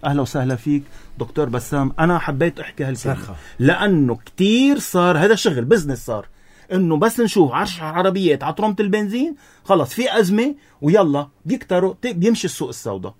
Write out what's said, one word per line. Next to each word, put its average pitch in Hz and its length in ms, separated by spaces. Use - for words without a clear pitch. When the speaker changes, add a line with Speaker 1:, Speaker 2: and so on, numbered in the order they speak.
Speaker 1:
أهلا 143 160
وسهلا 131 340
فيك 143 280
دكتور 147 300
بسام. 131 500
أنا 170 200
حبيت 156 400
أحكي - 240
هالكلمة 135 320
Speaker 2:
صرخة. 95 200
Speaker 1:
لأنه 156 560
كتير 233 640
صار 180 380
هذا 202 180
شغل 139 300
business، 143 400
صار 107 220
إنه 175 240
بس 226 220
نشوف 190 320
عشر 165 320
عربيات 175 600
على 151 100
ترمة 208 260
البنزين، 214 560
خلص 175 300
في 240 260
أزمة، 226 360
ويلا 147 460
بيكتروا، 185 560
ت-، 247 60
بيمشي 208 380
السوق 151 240
السوداء. 98 500